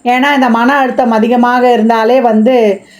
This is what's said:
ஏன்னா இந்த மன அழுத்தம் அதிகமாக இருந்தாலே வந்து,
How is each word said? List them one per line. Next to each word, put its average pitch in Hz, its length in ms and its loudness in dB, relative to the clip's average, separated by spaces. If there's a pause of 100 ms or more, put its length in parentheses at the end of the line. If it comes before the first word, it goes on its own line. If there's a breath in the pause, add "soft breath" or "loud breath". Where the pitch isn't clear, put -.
ஏன்னா 254 300 0
இந்த 254 160 0
மன 233 240 0
அழுத்தம் 262 380 -2
அதிகமாக 247 600 0
இருந்தாலே 226 500 0
வந்து, 220 600 0 (180 loud breath)